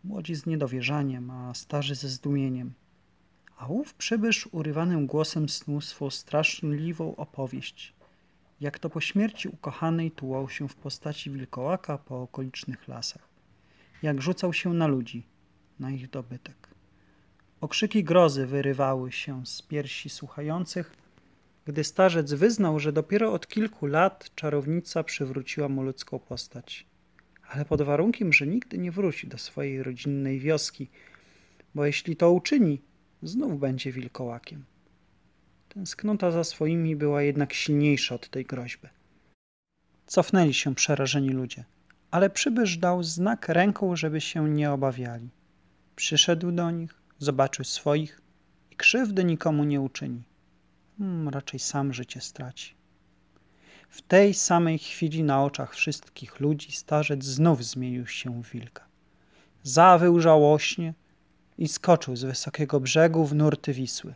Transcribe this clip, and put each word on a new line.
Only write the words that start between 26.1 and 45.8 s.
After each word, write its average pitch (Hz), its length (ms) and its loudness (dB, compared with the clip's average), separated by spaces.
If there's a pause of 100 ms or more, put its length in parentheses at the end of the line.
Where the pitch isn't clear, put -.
postać, - 680 -14 (640)
ale 143 140 -4
pod 147 180 0
warunkiem, 160 500 2
że 139 140 2
nigdy 190 320 -4
nie 180 140 -4
wróci 175 360 -4
do 127 100 -12
swojej 135 440 -6
rodzinnej 135 580 -4
wioski, 147 500 -2 (840)
bo 143 120 0
jeśli 147 300 -2
to 175 160 6
uczyni, 180 500 4 (400)
znów 180 380 -4
będzie 131 320 -2
wilkołakiem. 123 720 -10 (1040)
Tęsknota 202 600 -2
za 165 140 0
swoimi 160 520 0
była 147 260 2
jednak 143 300 0
silniejsza 147 640 2
od - 140 -12
tej 131 160 -8
groźby. 123 440 -12 (1160)
Cofnęli 170 480 4
się 135 200 -2
przerażeni 135 560 0
ludzie, 127 340 -6 (460)
ale 185 200 4
przybysz 220 460 0
dał 180 260 2
znak 175 460 -2
ręką, 180 480 2
żeby 156 240 -2
się 151 300 0
nie 147 220 2
obawiali. 123 560 -4 (680)